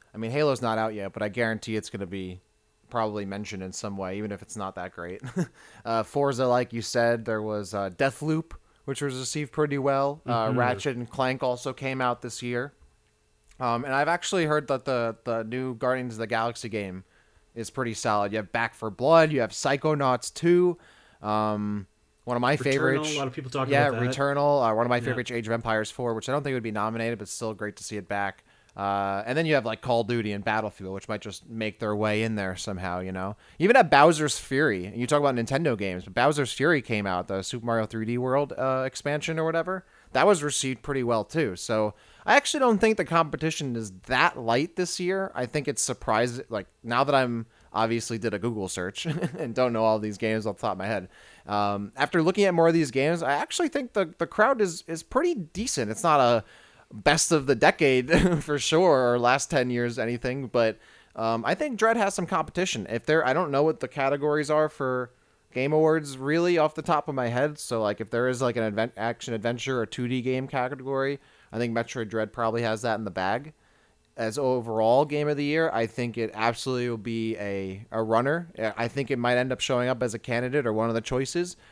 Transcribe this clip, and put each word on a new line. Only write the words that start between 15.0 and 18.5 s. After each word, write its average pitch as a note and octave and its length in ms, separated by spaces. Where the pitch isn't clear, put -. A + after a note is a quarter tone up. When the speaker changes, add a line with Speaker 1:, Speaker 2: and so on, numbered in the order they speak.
Speaker 1:
the A2+ 200
new B2+ 320
Guardians B2+ 380
of G#2+ 40
the A2+ 80
Galaxy A#2 420
game G2 360
is A2+ 160
pretty A#2 240
solid. G#2 380
You A2 60
have G2+ 120